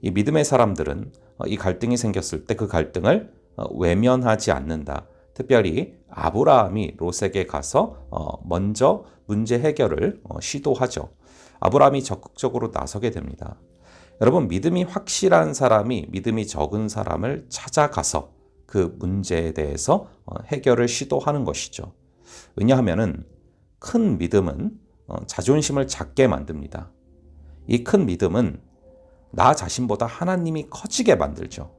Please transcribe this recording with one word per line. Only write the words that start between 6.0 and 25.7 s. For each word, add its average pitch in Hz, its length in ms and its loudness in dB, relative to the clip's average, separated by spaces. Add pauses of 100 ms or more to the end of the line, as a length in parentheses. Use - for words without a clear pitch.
아브라함이 104 880 2
롯에게 92 480 -2
가서, - 640 -2
어, - 360 -8
먼저 104 580 0 (220)
문제 110 320 0
해결을, 139 680 0
어, - 160 -10
시도하죠. - 720 -2 (500)
아브라함이 139 420 6
적극적으로 117 720 -6
나서게 110 360 -4
됩니다. 71 500 -10 (600)
여러분, 127 280 4
믿음이 170 340 0
확실한 175 720 2
사람이 110 560 2
믿음이 107 360 -4
적은 101 420 -4
사람을 104 600 -4
찾아가서 - 840 -2 (340)
그 92 320 0
문제에 87 540 -2
대해서, 76 560 -2 (180)
어, - 200 -12
해결을 123 420 2
시도하는 139 560 -2
것이죠. - 500 -8 (640)
왜냐하면은 104 680 2 (540)
큰 208 400 0
믿음은, 85 600 0 (280)
어, - 100 -12 (100)
자존심을 139 600 0